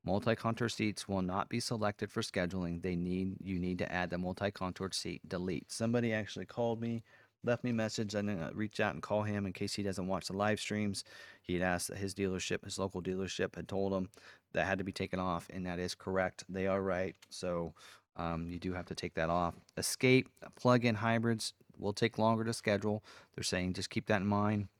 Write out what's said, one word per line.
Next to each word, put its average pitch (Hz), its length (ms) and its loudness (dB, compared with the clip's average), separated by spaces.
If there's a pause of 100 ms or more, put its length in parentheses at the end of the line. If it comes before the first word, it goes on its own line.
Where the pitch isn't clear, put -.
multi-contour 113 640 2
seats 107 400 -2
will 98 140 2
not 92 260 0
be 117 100 -2
selected 104 520 -2
for 113 120 -2
scheduling. 87 600 -2
They 92 120 0
need, 92 460 0
you 92 180 -2
need 90 200 0
to - 140 -2
add 90 180 0
the 87 80 -2
multi-contoured 92 760 -2
seat - 340 -6
delete. 90 440 -4
Somebody 117 400 2
actually 101 340 -4
called 117 340 -2
me, 117 220 -4 (420)
left 120 200 0
me 123 60 0
a 117 40 0
message. 110 400 0
I 104 60 2
didn't, 101 220 -2
uh, 73 120 -4
reach 107 240 -4
out 104 160 2
and 80 80 -6
call 107 200 2
him 104 240 0
in 92 60 -4
case - 220 -4
he 104 80 -4
doesn't 95 240 -2
watch 92 220 -2
the 92 80 -4
live 104 240 4
streams. 104 440 -2 (360)
He 90 140 -2
had 87 80 2
asked 90 260 2
that 92 100 -6
his 98 160 -4
dealership, 92 500 -2
his 98 140 -8
local 95 240 -2
dealership, 92 540 -2
had 85 120 -8
told 98 240 0
him 95 180 0 (420)
that 85 140 2
had 95 120 0
to 95 60 -2
be 95 80 -4
taken 92 280 -2
off, 87 320 -2
and 92 140 -6
that 90 120 -4
is 90 160 -2
correct. 92 540 0
They 95 180 -2
are 95 160 2
right. 92 340 -2 (140)
So, 85 440 -4 (420)
um, 85 320 -2
you 87 100 -6
do 92 140 -4
have 90 140 -6
to 87 80 -8
take - 200 -6
that 82 140 2
off. 85 260 2 (220)
Escape, - 520 4 (280)
plug-in 120 400 6
hybrids 113 560 2 (260)
will 98 140 0
take - 260 2
longer 113 260 6
to 117 80 0
schedule. 104 520 2 (300)
They're - 100 -4
saying 92 300 2
just 95 160 -4
keep - 160 -2
that 104 140 4
in 98 60 -2
mind. 104 420 2 (120)